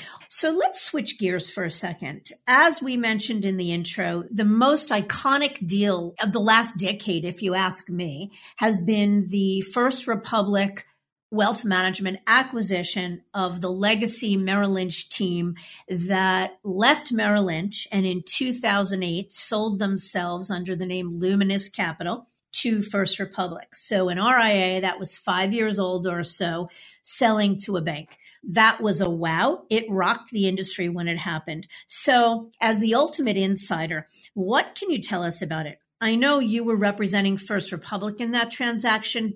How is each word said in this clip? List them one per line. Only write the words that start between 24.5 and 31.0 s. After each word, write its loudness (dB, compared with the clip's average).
A 2
that -2
was -8
five 0
years 0
old 0
or -2
so -4
selling 2
to -4
a -2
bank. -8
That 4
was 2
a 2
wow. 0
It 2
rocked 0
the 2
industry -2
when -2